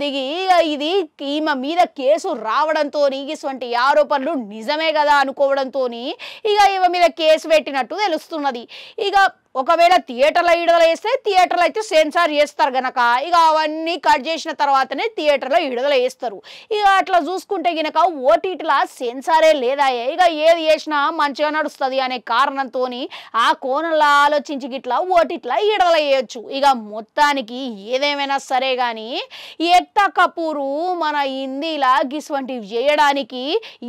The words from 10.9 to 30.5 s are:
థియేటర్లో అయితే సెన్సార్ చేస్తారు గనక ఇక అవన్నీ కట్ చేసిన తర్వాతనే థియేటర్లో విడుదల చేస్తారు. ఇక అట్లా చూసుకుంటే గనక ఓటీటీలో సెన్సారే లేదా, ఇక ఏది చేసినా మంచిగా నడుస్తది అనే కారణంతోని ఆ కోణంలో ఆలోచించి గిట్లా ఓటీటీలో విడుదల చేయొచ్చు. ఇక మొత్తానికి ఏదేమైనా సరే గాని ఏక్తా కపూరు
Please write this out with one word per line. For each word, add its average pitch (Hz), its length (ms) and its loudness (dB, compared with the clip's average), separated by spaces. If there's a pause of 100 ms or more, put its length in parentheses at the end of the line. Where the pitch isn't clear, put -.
థియేటర్లో 359 400 2
అయితే 415 240 -2
సెన్సార్ 320 480 2
చేస్తారు 294 400 0
గనక 254 220 -2 (280)
ఇక 349 80 2 (140)
అవన్నీ 311 440 0 (120)
కట్ 302 200 2
చేసిన 320 260 -6 (100)
తర్వాతనే 277 440 0 (120)
థియేటర్లో 294 480 0
విడుదల 262 360 -2
చేస్తారు. 247 360 -4 (400)
ఇక 415 80 2 (160)
అట్లా 349 260 0
చూసుకుంటే 359 500 -4
గనక 311 240 0 (280)
ఓటీటీలో 320 500 0 (160)
సెన్సారే 311 560 2 (100)
లేదా, 269 240 0 (280)
ఇక 349 100 2 (240)
ఏది 330 220 6
చేసినా 302 300 0 (200)
మంచిగా 294 380 -2
నడుస్తది 269 480 -4
అనే 254 120 -6 (140)
కారణంతోని 254 720 -2 (440)
ఆ - 20 2 (180)
కోణంలో 302 440 0 (140)
ఆలోచించి 285 500 -2
గిట్లా 247 240 -4 (220)
ఓటీటీలో 277 400 -2 (100)
విడుదల 370 240 2 (140)
చేయొచ్చు. 262 340 -2 (160)
ఇక 269 80 0 (280)
మొత్తానికి 254 680 -2 (320)
ఏదేమైనా 277 460 -2 (100)
సరే 262 220 0 (100)
గాని 226 280 -6 (640)
ఏక్తా 392 320 2 (100)
కపూరు 311 540 -2 (320)